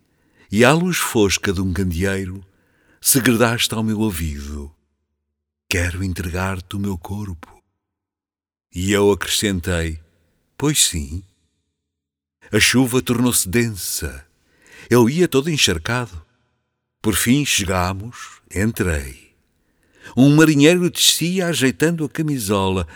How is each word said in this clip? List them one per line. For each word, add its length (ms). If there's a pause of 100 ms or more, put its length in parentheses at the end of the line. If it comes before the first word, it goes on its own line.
(500)
e, 140
à 80
luz 240
fosca 560
de 80
um 120
candeeiro, 680 (580)
segredaste 760
ao 80
meu 180
ouvido: 760 (960)
"Quero 340
entregar-te 760
o 20
meu 180
corpo." 680 (1120)
E 180
eu 180
acrescentei: 920 (560)
"Pois 280
sim." 380 (1300)
A 100
chuva 420
tornou-se 460
densa. 800 (600)
Eu 220
ia 180
todo 220
encharcado. 720 (800)
Por 120
fim 300
chegámos, 960 (140)
entrei. 800 (840)
Um 180
marinheiro 540
descia 600
ajeitando 560
a 40
camisola 880